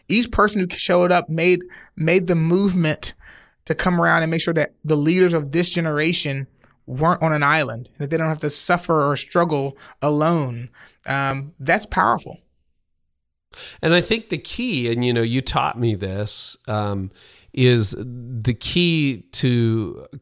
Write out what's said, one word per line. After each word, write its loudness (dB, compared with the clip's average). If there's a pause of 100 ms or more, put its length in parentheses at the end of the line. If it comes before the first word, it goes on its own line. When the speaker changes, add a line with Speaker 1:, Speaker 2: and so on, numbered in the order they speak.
Speaker 1:
each 2
person 2
who 0
showed 2
up 2
made, 2 (340)
made 2
the 4
movement 2 (520)
to -2
come 0
around 4
and -2
make 0
sure -2
that 0 (100)
the 2
leaders 4
of -2
this 0
generation -2 (380)
weren't 0
on 2
an 0
island, 0 (100)
that -6
they 0
don't 0
have -4
to -2
suffer 0
or 0
struggle -2 (240)
alone. 0 (360)
Um, -4
that's 0
powerful. 0 (1400)
Speaker 2:
And 2
I 4
think -2
the -4
key, -4
and, 0
you 2
know, 2
you 0
taught -2
me 0
this, -6 (100)
um, -4 (420)
is 2
the -6
key 0
to 0 (140)